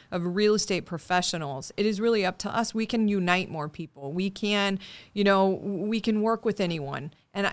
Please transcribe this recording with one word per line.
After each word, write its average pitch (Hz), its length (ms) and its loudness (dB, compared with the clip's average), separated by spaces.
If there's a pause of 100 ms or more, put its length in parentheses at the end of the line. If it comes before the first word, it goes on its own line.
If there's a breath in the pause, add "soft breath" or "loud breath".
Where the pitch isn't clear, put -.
(100)
of 175 260 -2
real 208 180 4
estate 185 280 0
professionals, 160 960 -4
it 202 80 0
is 208 140 0
really 226 260 2
up 185 120 -2
to - 160 -6
us. 226 200 0
We 220 120 0
can 220 220 2
unite 185 420 2
more 151 200 -4
people. 143 420 -10
We 185 180 0
can, 202 480 0 (360 loud breath)
you 202 100 2
know, 196 240 6
we 202 520 -2
can 214 200 2
work 226 240 0
with 208 160 0
anyone. 151 520 -2 (200 soft breath)
And, 202 200 0